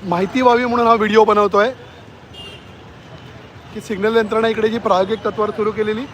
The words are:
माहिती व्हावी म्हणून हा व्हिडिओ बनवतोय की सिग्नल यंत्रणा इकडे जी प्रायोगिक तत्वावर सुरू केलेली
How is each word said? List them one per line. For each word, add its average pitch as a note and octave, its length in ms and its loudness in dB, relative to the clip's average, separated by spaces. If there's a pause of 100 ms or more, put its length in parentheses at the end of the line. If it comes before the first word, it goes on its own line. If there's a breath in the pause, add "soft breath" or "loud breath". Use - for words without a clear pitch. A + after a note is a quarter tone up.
माहिती F#3+ 380 -2
व्हावी B3 240 4
म्हणून A#3+ 220 0
हा A3+ 60 6
व्हिडिओ G#3+ 300 4
बनवतोय G#3 480 2 (2000)
की G#3 80 -12
सिग्नल G#3+ 340 -2
यंत्रणा A3 320 2
इकडे A3 220 0
जी A3+ 80 -4
प्रायोगिक G3+ 420 0
तत्वावर G#3 300 -4
सुरू G#3+ 220 -4
केलेली G#3+ 420 -4